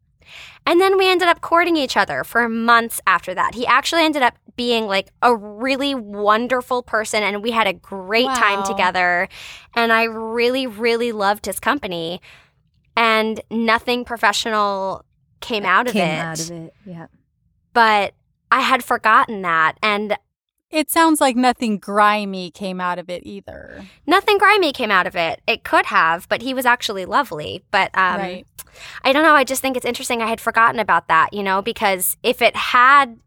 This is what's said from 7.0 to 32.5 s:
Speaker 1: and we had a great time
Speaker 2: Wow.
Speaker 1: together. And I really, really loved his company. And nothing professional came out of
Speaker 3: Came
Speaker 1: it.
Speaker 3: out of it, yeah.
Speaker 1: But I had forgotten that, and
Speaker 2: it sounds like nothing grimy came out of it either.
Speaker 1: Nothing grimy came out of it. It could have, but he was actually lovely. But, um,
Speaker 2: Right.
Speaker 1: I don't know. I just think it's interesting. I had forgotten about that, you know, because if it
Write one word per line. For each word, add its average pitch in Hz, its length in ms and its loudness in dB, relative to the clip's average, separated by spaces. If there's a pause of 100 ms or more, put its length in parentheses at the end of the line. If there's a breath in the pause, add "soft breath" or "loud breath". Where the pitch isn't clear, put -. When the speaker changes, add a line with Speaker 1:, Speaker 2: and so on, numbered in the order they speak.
Speaker 1:
and 202 180 -2
we 233 100 -4
had 226 160 0
a 185 60 -2
great 196 540 -4
time 220 320 0
Speaker 2:
Wow. 196 60 -4
Speaker 1:
together. 185 640 0 (460 loud breath)
And 233 180 0
I 226 120 4
really, 233 640 -2
really 233 440 -2
loved 208 360 -2
his 190 120 -8
company. 180 640 -4 (720 soft breath)
And 220 540 0
nothing 233 560 0
professional 208 960 -2 (360)
came 208 260 -6
out 196 220 2
of 233 60 -4
Speaker 3:
Came 190 160 2
Speaker 1:
it. 156 100 -2
Speaker 3:
out 160 220 -6
of 165 100 -10
it, 165 220 -14 (120)
yeah. 170 200 -16 (680)
Speaker 1:
But 220 400 4 (380)
I 240 80 2
had 247 240 0
forgotten 233 600 0
that, 160 380 0
and 208 360 -2 (540)
Speaker 2:
it 311 200 -2
sounds 320 280 4
like 269 160 2
nothing 240 440 0
grimy 202 720 0
came 185 280 -10
out 180 200 -4
of 175 100 -14
it 175 160 -10
either. - 600 -18 (200 soft breath)
Speaker 1:
Nothing 392 320 2
grimy 392 340 4
came 226 200 -4
out 202 160 2
of 175 80 -8
it. 165 320 -2
It 226 160 -4
could 359 240 0
have, 170 420 2
but 233 140 -2
he 262 100 -6
was 254 120 -4
actually 220 400 0
lovely. 180 640 -4
But, 190 260 2
um, 185 220 2
Speaker 2:
Right. 185 260 -8 (580 loud breath)
Speaker 1:
I 262 80 2
don't 294 120 4
know. 311 100 6
I 285 100 6
just 262 200 -4
think 269 120 -2
it's 247 100 -6
interesting. 247 360 -4
I 214 60 -2
had 226 120 -4
forgotten 226 400 2
about 180 280 0
that, 160 260 2
you 202 80 -6
know, 196 220 0
because 196 580 -2
if 240 200 0
it 226 140 4